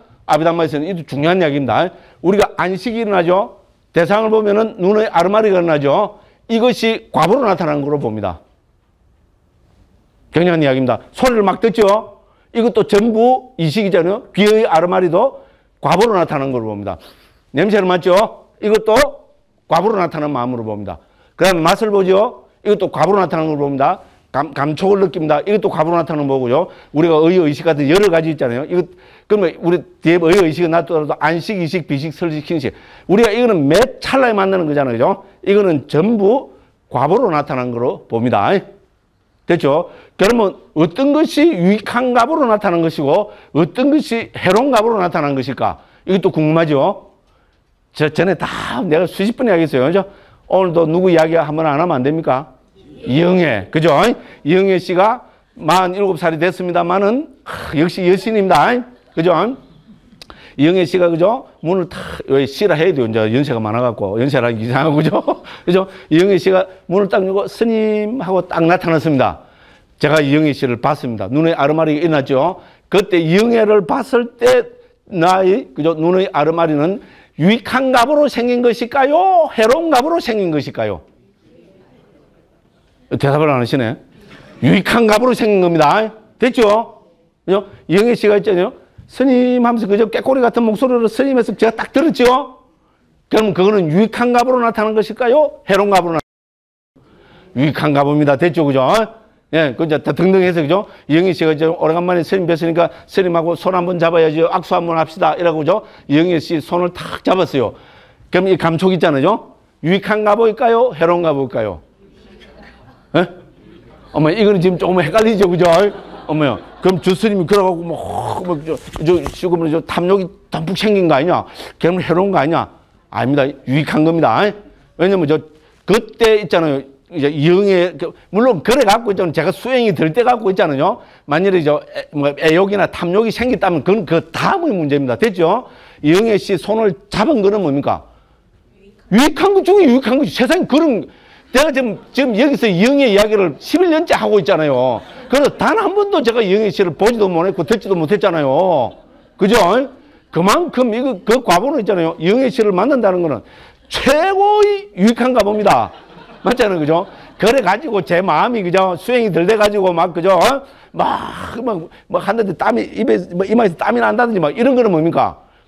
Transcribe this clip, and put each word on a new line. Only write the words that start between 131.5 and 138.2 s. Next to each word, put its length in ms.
저 180
애, 160
뭐, 260
애욕이나 480
탐욕이 440
생겼다면 540
그건 220
그 260
다음의 400
문제입니다. 440
됐죠? 500
이영애 360
씨 180
손을 380
잡은 320
거는 200
뭡니까? 420